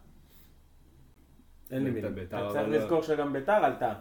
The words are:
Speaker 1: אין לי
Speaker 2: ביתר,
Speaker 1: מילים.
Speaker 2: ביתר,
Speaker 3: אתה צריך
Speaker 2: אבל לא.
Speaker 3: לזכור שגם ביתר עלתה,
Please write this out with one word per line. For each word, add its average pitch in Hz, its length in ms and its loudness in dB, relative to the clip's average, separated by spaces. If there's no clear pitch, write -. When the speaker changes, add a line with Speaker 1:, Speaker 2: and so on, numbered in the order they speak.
Speaker 1:
אין 131 140 -2
לי 131 60 0
Speaker 2:
ביתר, 110 180 -2
Speaker 1:
מילים. 95 60 -6
Speaker 2:
ביתר, 101 140 -8
Speaker 3:
אתה 101 100 -2
צריך 143 160 -2
Speaker 2:
אבל 147 80 0
לא. 151 60 4
Speaker 3:
לזכור 160 240 2
שגם 147 300 0
ביתר 135 200 0
עלתה, 131 480 2